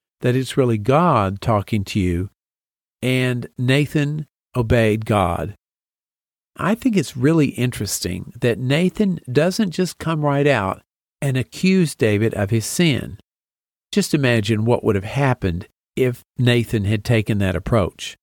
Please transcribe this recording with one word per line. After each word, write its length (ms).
that 160
it's 200
really 220
God 640
talking 440
to 140
you. 320
And 460
Nathan 680
obeyed 500
God. 520
I 160
think 220
it's 200
really 320
interesting 920
that 180
Nathan 600
doesn't 420
just 260
come 260
right 220
out 360
and 160
accuse 580
David 380
of 160
his 160
sin. 540
Just 220
imagine 500
what 180
would 120
have 100
happened 640
if 260
Nathan 460
had 200
taken 340
that 180
approach. 640